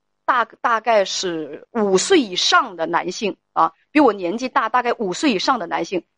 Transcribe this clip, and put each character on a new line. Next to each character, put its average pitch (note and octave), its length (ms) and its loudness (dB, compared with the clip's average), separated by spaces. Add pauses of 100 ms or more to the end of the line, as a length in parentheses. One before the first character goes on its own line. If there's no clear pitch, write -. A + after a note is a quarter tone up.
(240)
大-， A#3+ 200 0 (160)
大 A#3 200 0
概 A3 240 2
是 D#3+ 640 -8
五 G3 260 0
岁 F4 240 4
以 F#3+ 140 -4
上 C4 400 0
的 E3 120 -4
男 D#3+ 260 -2
性 - 240 -6 (160)
啊， E3 200 2 (200)
比 D4 80 4
我 A#3+ 120 6
年 F#3+ 240 -4
纪 B3 120 -4
大 A#3+ 200 0
大 B3 140 0
概 A#3+ 120 -2
五 F#3+ 180 -4
岁 C#4 200 0
以 F#3 60 0
上 B3+ 180 0
的 F3+ 120 -8
男 E3 160 -4
性， - 200 -6 (140)